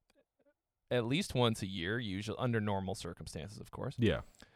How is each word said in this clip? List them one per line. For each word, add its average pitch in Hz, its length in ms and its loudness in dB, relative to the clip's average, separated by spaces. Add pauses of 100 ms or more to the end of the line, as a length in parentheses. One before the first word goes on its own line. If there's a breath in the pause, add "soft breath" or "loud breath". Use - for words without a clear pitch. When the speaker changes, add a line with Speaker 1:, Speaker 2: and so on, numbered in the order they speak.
(920)
Speaker 1:
at 123 120 4
least 139 300 0
once 120 280 4
a 104 40 -2
year, 95 320 -2
usually 104 400 -2
under 117 220 2
normal 98 340 0
circumstances, 87 640 -10
of - 120 -14
course. - 280 -6
Speaker 2:
Yeah. 87 220 4 (360 soft breath)